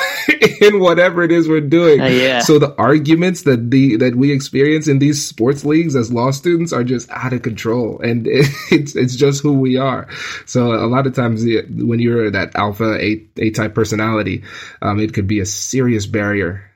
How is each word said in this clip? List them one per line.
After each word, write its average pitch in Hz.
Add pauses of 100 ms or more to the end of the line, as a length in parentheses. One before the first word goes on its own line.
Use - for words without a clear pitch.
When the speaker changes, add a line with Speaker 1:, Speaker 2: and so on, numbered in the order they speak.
(260)
Speaker 1:
<laughs> -
in 208
whatever 175
it 165
is 170
we're 156
doing. 151
Speaker 2:
Uh, 135
yeah. 127
Speaker 1:
So 151
the 143
arguments 160
that 120
the, 135
that 123
we 139
experience 147
in 139
these 143
sports 135
leagues 156
as 120
law 123
students 170
are 123
just 123
out 127
of 123
control. 113
And 117
<laughs> -
it's, 139
it's 127
just 139
who 147
we 131
are. 127 (380)
So 120
a 110
lot 131
of 127
times, 113
the, 113
when 117
you're 117
that 95
alpha 104
A, 107 (120)
A-type 110
personality, 107 (400)
um, 104
it 107
could 98
be 107
a 92
serious 120
barrier 98